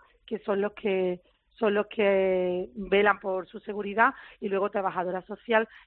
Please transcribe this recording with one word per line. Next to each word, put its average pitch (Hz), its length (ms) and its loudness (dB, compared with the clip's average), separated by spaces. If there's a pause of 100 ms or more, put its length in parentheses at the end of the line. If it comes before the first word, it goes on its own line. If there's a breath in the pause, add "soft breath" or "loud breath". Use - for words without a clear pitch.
(260 soft breath)
que 214 140 -8
son 196 200 -2
los 202 140 -2
que, 185 480 -2 (360)
son 214 140 2
los 208 140 0
que 190 880 2
velan 196 460 2
por 185 280 -6
su 220 120 -16
seguridad, 208 520 0 (260 loud breath)
y 208 120 -4
luego 196 180 0
trabajadora 185 540 -4
social, 220 440 0 (200 soft breath)